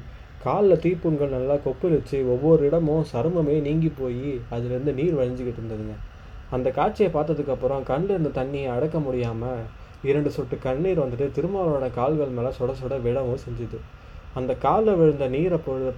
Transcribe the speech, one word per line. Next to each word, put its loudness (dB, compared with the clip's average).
கால்ல 4
தீப்புண்கள் 0
நல்லா 0
கொப்பளிச்சு, 0
ஒவ்வொரு 4
இடமும் 2
சருமமே 2
நீங்கி 2
போய், -4
அதுலேருந்து -2
நீர் 0
வழிஞ்சுக்கிட்டு -2
இருந்ததுங்க. -8
அந்த 0
காட்சியை 2
பார்த்ததுக்கப்புறம் 0
கண்ணுல 0
இருந்த 0
தண்ணியை -4
அடக்க 0
முடியாம -2
இரண்டு 2
சொட்டு -4
கண்ணீர் 0
வந்துட்டு 0
திருமாவளவனோட 0
கால்கள் 2
மேல -2
சுட 0
சுட -2
விழவும் 0
செஞ்சுது. -8
அந்த -2
கால்ல 4
விழுந்த 6
நீரை 2
பொழுத -2